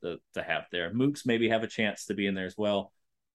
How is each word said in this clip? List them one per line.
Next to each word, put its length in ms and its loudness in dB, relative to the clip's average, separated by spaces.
to, 140 -4
to 80 -4
have 280 -2
there. 220 -2
Mooks 320 2
maybe 240 4
have 140 2
a 40 -4
chance 380 -2
to 80 -4
be 140 0
in 80 0
there 100 -4
as 120 -10
well, 360 0